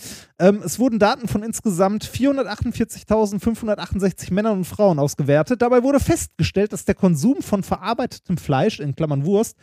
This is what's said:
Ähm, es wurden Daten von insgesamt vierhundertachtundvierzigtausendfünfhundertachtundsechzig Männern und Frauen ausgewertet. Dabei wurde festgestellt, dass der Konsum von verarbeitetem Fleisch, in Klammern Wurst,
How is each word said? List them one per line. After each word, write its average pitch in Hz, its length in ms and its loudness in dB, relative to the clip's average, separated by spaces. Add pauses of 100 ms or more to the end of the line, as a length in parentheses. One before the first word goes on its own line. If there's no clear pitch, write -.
(380)
Ähm, 202 260 4
es - 140 -6
wurden 233 200 2
Daten 220 300 2
von 208 140 -2
insgesamt 202 640 0
vierhundertachtundvierzigtausendfünfhundertachtundsechzig 214 2250 -2
Männern 208 260 0
und 185 80 -2
Frauen 185 340 2
ausgewertet. 147 640 2
Dabei 240 220 4
wurde 269 180 4
festgestellt, - 720 -2
dass - 140 -8
der 190 80 2
Konsum 190 480 2
von 196 200 -2
verarbeitetem 196 760 -4
Fleisch, 147 420 0
in 143 160 -4
Klammern 147 300 -2
Wurst, 202 360 0